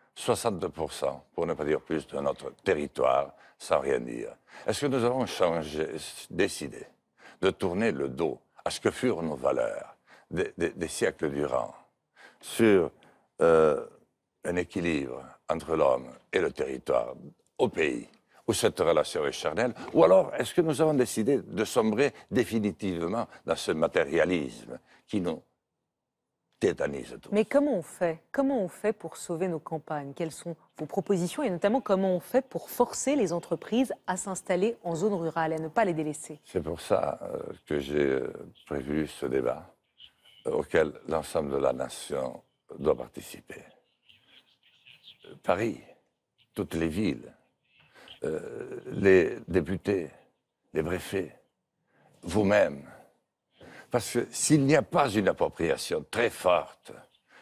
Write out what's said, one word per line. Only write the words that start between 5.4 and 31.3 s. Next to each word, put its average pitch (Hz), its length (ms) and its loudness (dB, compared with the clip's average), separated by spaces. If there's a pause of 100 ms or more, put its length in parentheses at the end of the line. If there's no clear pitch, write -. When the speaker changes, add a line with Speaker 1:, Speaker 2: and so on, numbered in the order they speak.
Speaker 1:
décidé - 560 -4 (540)
de 95 100 2
tourner 98 420 0
le 69 160 -4
dos 67 300 -4 (260)
à - 60 -4
ce - 100 -8
que 104 100 2
furent 98 320 -2
nos 78 140 -4
valeurs 62 600 -2 (340)
des, 85 260 -2
des, 85 140 -2
des 82 180 -6
siècles 82 420 -2
durant, 65 440 -2 (680)
sur, 101 500 4 (520)
euh, 78 420 6 (600)
un 87 120 -2
équilibre 78 680 -2 (260)
entre 80 260 -2
l'homme 64 360 2 (220)
et 95 60 2
le 78 140 0
territoire 65 600 -2 (440)
au 131 100 2
pays, 67 400 -2 (380)
où 110 60 2
cette - 280 2
relation 80 460 2
est 67 60 -2
charnelle, 104 420 -2 (200)
ou 160 100 8
alors 180 300 6
est-ce - 200 -4
que 180 60 4
nous 156 220 0
avons 156 120 4
décidé 123 440 2
de 92 260 -4
sombrer 110 480 2 (180)
définitivement 104 960 0 (200)
dans 82 100 0
ce - 160 -2
matérialisme 76 1040 0 (280)
qui 104 140 -2
nous 85 220 -4 (1160)
tétanise 73 640 -2
tous ? - 100 -20
Speaker 2:
Mais 214 140 2
comment 285 280 2
on 175 80 -2
fait ? 165 400 -4 (100)
Comment 269 300 0
on 180 60 -2
fait - 240 -2
pour - 240 -14
sauver 175 320 -4
nos 165 120 -2
campagnes ? 147 520 -8
Quelles 160 180 -4
sont 165 260 -10 (200)
vos 156 100 -6
propositions 180 560 0